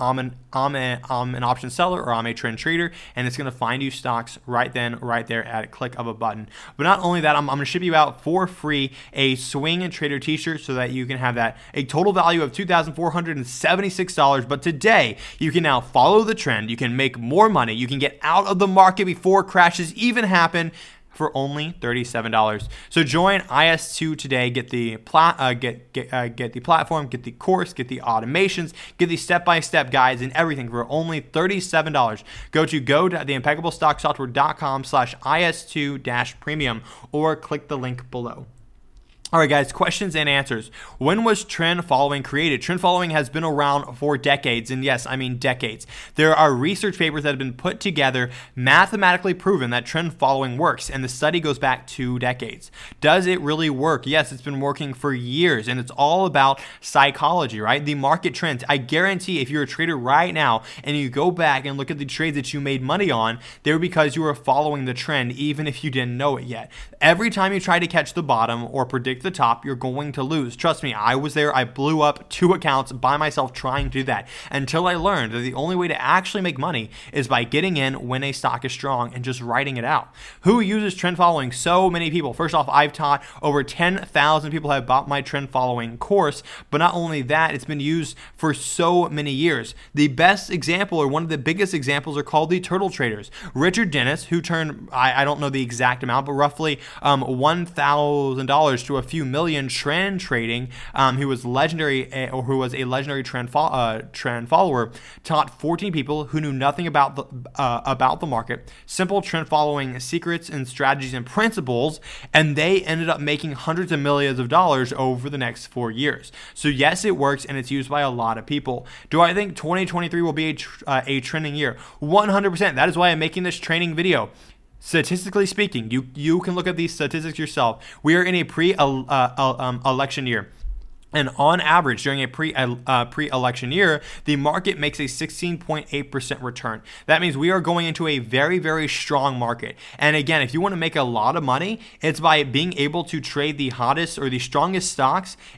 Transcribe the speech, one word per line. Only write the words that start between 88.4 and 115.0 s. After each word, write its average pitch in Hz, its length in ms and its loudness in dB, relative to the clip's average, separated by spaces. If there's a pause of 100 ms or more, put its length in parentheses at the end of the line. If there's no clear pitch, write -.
so 175 560 2
many 147 240 -4
years. 135 420 0 (200)
The 147 140 4
best 175 420 4
example, 175 480 -2
or 143 100 2
one 151 140 0
of 165 80 -6
the 156 80 -2
biggest 175 340 0
examples, 143 460 -2
are 143 40 -2
called 160 280 0
the 180 100 2
turtle 185 300 -2
traders. 110 400 -4 (240)
Richard 185 360 2
Dennis, 135 340 0
who 170 180 0
turned, 160 500 -4
I, 131 300 4
I - 20 4
don't 143 160 0
know 143 80 0
the 135 140 -2
exact 123 400 0
amount, 131 240 0
but 143 60 -4
roughly, 143 460 0 (220)
um, 139 220 2
one 139 420 2
thousand 143 800 0
dollars 139 380 4
to 139 160 -2
a 127 40 -2 (120)
few 160 100 -2
million 143 440 -2
trend 180 500 -2
trading, 123 500 -2 (240)
um, 131 260 2
who 139 100 -2
was 123 160 -2
legendary, 139 680 0
eh, 131 180 -6
or 131 120 -4
who 135 160 0
was 127 160 -2
a 131 100 -4
legendary 135 380 -4
trend 120 260 -8
fo-, 143 120 0
uh, 120 420 0 (100)
trend 120 360 -6
follower, 143 420 2 (320)
taught - 380 -2
fourteen 170 320 -2
people 151 320 -2
who 147 160 -4
knew 147 120 -4
nothing 139 320 0
about 143 300 2
the, 135 100 -6 (300)
uh, 120 300 0
about 135 340 2
the 175 80 -6
market, 117 460 -6 (140)
simple 185 360 0
trend 165 240 -4
following 143 540 0
secrets 170 480 -4
and 143 180 -6
strategies 135 480 0
and 123 100 -6
principles, 160 760 0 (320)
and 151 240 4
they 175 260 4
ended 160 260 -2
up 147 120 0
making 147 320 -2
hundreds 165 400 -4
of 147 80 0
millions 143 400 2
of 120 80 -2
dollars 139 460 4
over 131 360 -2